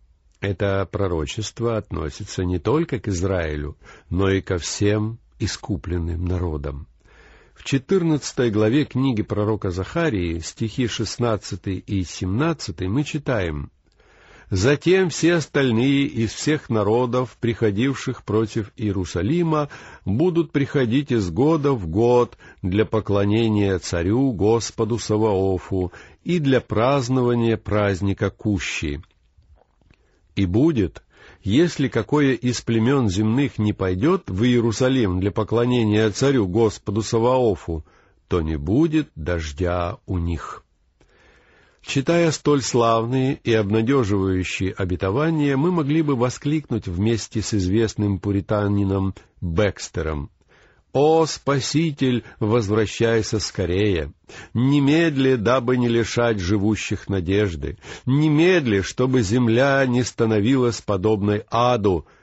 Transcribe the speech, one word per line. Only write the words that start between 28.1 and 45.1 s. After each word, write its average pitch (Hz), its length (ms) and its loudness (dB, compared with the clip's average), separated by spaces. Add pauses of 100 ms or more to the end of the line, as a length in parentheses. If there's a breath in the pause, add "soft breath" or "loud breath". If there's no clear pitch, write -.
Кущи. 80 720 -4 (1300)
И 98 100 2
будет, 110 560 0 (420 loud breath)
если 139 440 2
какое 135 460 2
из 120 260 -4
племён 117 480 2
земных 110 500 0
не 104 140 2
пойдёт 98 580 0
в 95 140 -2
Иерусалим 120 800 2
для 98 100 0
поклонения 110 800 2
царю 135 360 2
Господу 104 560 0
Саваофу, 113 840 0 (420 soft breath)
то 87 140 0
не 78 160 -2
будет 147 580 0
дождя 87 920 -4
у 92 120 -4
них». 85 480 -6 (1160 soft breath)
Читая 170 500 2
столь 143 320 0
славные 120 840 2
и 117 80 2
обнадёживающие 101 1200 0
обетования, 135 840 0